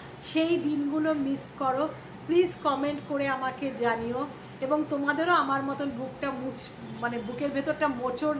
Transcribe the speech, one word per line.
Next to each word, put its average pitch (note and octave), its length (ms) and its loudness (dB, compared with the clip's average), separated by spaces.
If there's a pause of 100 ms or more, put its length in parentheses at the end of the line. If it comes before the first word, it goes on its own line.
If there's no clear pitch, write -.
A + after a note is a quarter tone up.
(220)
সেই E4 360 2
দিনগুলো D4 560 2
মিস C#4 440 -2
করো, C4+ 300 2 (380)
প্লিজ F4 360 4
কমেন্ট C#4+ 460 2
করে C#4 200 0
আমাকে C4 500 -2
জানিও। A#3 480 0 (340)
এবং D4+ 300 2
তোমাদেরও D4 420 2
আমার C#4 300 4
মতন C#4 280 -2
বুকটা C4 400 -4
মুচ-, A#3+ 720 -8
মানে A#3+ 180 -2
বুকের B3 320 -2
ভেতরটা D4+ 380 2
মোচড় C#4 520 0